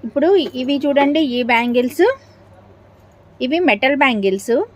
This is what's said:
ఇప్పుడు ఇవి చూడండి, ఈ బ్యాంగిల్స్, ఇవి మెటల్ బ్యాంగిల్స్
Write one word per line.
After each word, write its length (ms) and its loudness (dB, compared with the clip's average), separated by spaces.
ఇప్పుడు 220 -2
ఇవి 220 -2
చూడండి, 380 0
ఈ 20 0
బ్యాంగిల్స్, 520 0
ఇవి 140 -2
మెటల్ 340 0
బ్యాంగిల్స్ 500 0